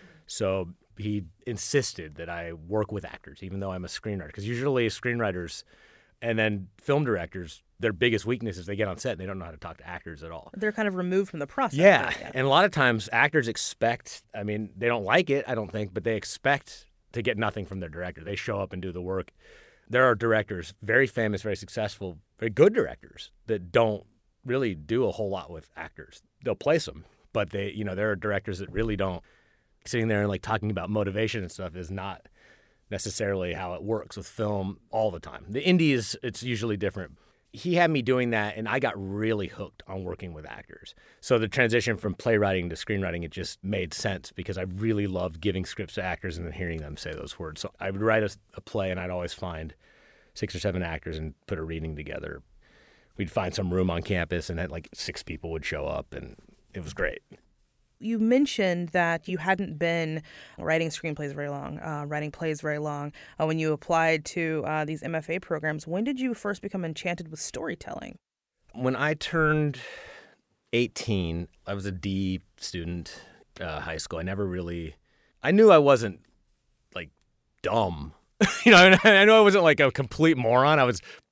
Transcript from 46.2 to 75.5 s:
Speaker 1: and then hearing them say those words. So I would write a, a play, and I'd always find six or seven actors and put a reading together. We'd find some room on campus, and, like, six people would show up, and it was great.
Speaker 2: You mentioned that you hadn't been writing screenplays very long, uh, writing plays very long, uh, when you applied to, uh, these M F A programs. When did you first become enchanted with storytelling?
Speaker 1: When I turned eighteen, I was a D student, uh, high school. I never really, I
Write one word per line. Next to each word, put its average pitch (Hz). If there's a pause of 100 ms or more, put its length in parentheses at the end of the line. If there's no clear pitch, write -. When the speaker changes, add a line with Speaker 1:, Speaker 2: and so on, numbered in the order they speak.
Speaker 1:
and 85
then 78
hearing 82
them 76
say 80
those 76
words. 80
So -
I 98
would 98
write 110
a, 101 (180)
a -
play, 95
and 90
I'd 90
always 87
find 80 (600)
six -
or 85
seven 92
actors 82
and 78 (120)
put 90
a 80
reading 80
together. - (720)
We'd 101
find 92
some 90
room 92
on 85
campus, 87
and, 87
like, 85
six -
people 82
would 78
show 73
up, 73
and - (380)
it 90
was 78
great. 78 (800)
Speaker 2:
You 226
mentioned 214
that 170
you 180
hadn't 180
been 160 (340)
writing 160
screenplays 151
very 147
long, 143
uh, 147
writing 151
plays 156
very 151
long, 147 (280)
uh, 160
when 160
you 156
applied 160
to, 160
uh, 156
these 151
M 165
F 156
A 175
programs. 156
When 180
did 262
you 254
first 202
become 190
enchanted 165
with 156
storytelling? - (560)
Speaker 1:
When 127
I 147
turned 151 (920)
eighteen, 92 (180)
I 101
was 101
a 101
D 95 (160)
student, 87 (400)
uh, 78
high 80
school. 82
I -
never 98
really, 87 (480)
I 135